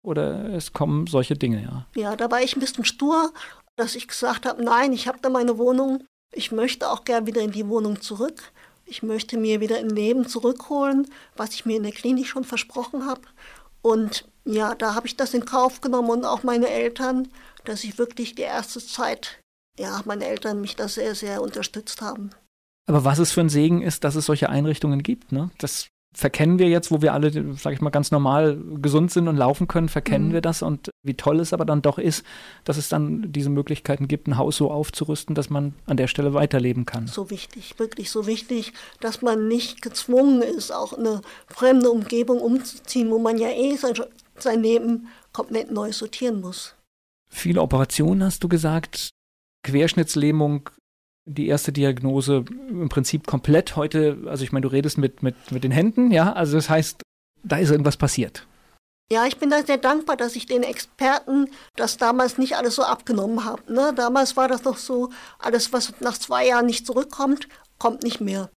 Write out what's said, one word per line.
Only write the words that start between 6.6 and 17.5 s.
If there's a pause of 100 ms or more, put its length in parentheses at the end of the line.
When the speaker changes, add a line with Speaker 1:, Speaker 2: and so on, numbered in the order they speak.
Speaker 2:
auch
gern
wieder
in
die
Wohnung
zurück. (340)
Ich
möchte
mir
wieder
ein
Leben
zurückholen, (300)
was
ich
mir
in
der
Klinik
schon
versprochen
habe.“ (600)
Und (200)
ja,
da
habe
ich
das
in
Kauf
genommen
und
auch
meine
Eltern, (380)